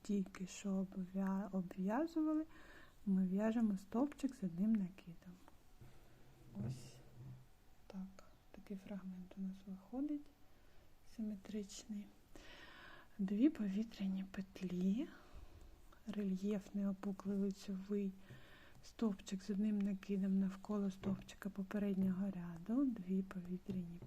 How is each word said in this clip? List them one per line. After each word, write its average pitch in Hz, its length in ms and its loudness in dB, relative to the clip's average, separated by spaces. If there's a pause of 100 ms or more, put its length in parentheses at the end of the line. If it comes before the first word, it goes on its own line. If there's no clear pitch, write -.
тільки 190 460 0
що - 220 -4
обв'я-, 190 840 2
обв'язували, 302 920 2 (600)
ми 190 200 6
в'яжемо 214 520 4
стовпчик 269 640 0
з - 20 -2
одним 185 280 4
накидом. 180 600 0 (1300)
Ось - 260 -6 (920)
так, 190 360 -10 (280)
такий 196 260 -8
фрагмент 185 600 -8
у 196 40 -4
нас 190 140 -2 (120)
виходить 285 640 -2 (840)
симетричний. 208 880 -4 (1120)
Дві 208 300 6
повітряні 196 840 0
петлі, 190 760 2 (1000)
рельєфний 202 800 0
опуклий 196 500 0
лицьовий 196 760 0 (720)
стовпчик 196 600 0
з - 60 -8
одним 208 320 4
накидом 196 580 4
навколо 196 520 2
стовпчика - 580 -2
попереднього 196 840 2
ряду, 175 540 2
дві 190 360 2
повітряні 180 840 -4